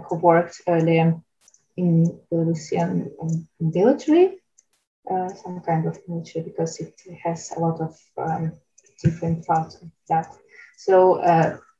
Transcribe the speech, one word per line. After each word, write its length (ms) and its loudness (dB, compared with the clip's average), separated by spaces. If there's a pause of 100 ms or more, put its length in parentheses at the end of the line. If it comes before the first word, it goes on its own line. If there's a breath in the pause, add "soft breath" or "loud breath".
who 100 -6
worked 520 2
earlier 500 2 (600)
in 420 2 (100)
the 60 -2
Russian, 720 -2 (120)
um, 260 -6 (100)
military, 800 2 (720)
uh, 180 -2
some 320 -14
kind 260 -2
of 200 -6
military, 380 -8
because 340 -6
it 160 -12 (300)
has 320 -8
a 40 -6
lot 200 -2
of, 180 -8 (200)
um, 340 -4 (500)
different 440 -2
parts 300 -2
of 120 -20 (220)
that. 180 0 (480 soft breath)
So, 440 4
uh, 360 2 (240)